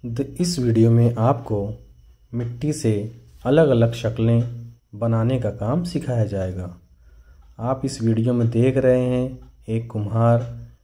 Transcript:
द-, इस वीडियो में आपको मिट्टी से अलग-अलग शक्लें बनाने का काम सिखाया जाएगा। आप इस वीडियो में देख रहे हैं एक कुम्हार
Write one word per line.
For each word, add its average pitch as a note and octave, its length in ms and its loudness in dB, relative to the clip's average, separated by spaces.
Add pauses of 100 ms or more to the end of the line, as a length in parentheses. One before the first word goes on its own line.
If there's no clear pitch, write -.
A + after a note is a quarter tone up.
द-, B2 340 -6
इस F3 200 -2
वीडियो A2+ 320 4
में A#2 240 4
आपको A2 580 -2 (600)
मिट्टी A#2+ 400 -4
से A2 480 -4 (240)
अलग-अलग B2+ 480 4
शक्लें A#2 800 -2 (220)
बनाने A2+ 440 0
का A2+ 100 -4
काम B2 340 -4
सिखाया B2 420 -2
जाएगा। F#2 520 -6 (800)
आप B2+ 260 -4
इस B2+ 160 -6
वीडियो A2+ 320 0
में A#2 160 2
देख B2 280 2
रहे B2+ 280 4
हैं B2+ 460 -4 (180)
एक A2+ 220 -4
कुम्हार A2+ 760 0 (160)